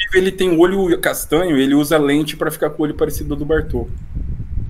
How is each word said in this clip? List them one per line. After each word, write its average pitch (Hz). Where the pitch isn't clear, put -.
ele 185
tem 185
um 165
olho 180
castanho, 151
ele 135
usa 147
lente 151
pra 156
ficar 151
com -
o -
olho 147
parecido 151
ao 139
do 147
Bartô. 151